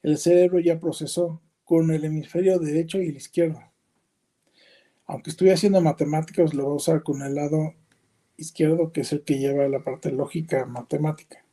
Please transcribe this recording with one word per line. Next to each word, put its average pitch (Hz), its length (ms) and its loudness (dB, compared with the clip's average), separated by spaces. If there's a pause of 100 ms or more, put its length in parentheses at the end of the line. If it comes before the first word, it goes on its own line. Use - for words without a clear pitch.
el 151 160 0
cerebro 180 420 4
ya 165 200 2
procesó 165 600 -6 (240)
con 165 260 2
el 156 140 -2
hemisferio 170 520 0
derecho 165 420 -2
y 170 100 -2
el 135 80 -10
izquierdo. 165 440 -2 (1400)
Aunque - 240 -12
estuviera 185 260 4
haciendo 196 260 4
matemáticas, 160 720 0
lo 139 120 -4
va 143 60 -2
a 147 40 -2
usar 156 280 0
con 139 180 -4
el 139 140 -6
lado 156 400 -2 (640)
izquierdo, 160 540 0
que 151 100 -4
es 117 100 -6
el 147 120 -4
que 143 140 -2
lleva 139 300 0
la 135 160 -4
parte 131 280 -6
lógica 135 540 -4
matemática. 147 880 -6